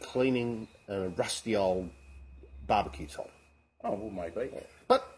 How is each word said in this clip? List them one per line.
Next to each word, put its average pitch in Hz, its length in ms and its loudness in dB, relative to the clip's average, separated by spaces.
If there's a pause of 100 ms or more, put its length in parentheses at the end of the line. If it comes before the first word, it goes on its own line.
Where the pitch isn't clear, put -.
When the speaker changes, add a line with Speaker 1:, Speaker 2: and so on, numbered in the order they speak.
Speaker 1:
cleaning 120 640 2 (220)
a 98 220 0
rusty 113 440 0
old 92 360 4 (760)
barbecue 101 400 2
top. - 240 -10 (540)
Speaker 2:
Oh, 117 100 0
well, 104 160 -6
maybe. 92 400 -4 (380)
Speaker 1:
But - 180 6 (120)